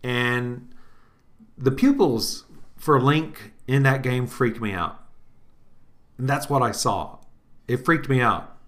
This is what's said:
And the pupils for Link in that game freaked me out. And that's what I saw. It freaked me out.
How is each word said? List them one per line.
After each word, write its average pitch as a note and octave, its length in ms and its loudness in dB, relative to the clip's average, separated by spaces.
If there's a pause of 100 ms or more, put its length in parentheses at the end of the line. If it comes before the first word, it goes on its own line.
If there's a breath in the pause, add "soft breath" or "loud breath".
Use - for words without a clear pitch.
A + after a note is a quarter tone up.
And B2 680 -2 (840 soft breath)
the C3 140 2
pupils D#3+ 720 2 (320)
for C#3+ 240 4
Link D3+ 520 0 (140)
in C#3 160 2
that C3+ 200 2
game B2 240 -2
freaked A2+ 340 -2
me G#2 120 -4
out. F2 280 -6 (1160)
And B2+ 120 -4
that's C#3+ 200 -2
what C#3 120 4
I A#2 100 2
saw. G2+ 480 -2 (480)
It B2 180 -2
freaked D#3+ 240 2
me B2+ 120 4
out. G2+ 340 0 (120)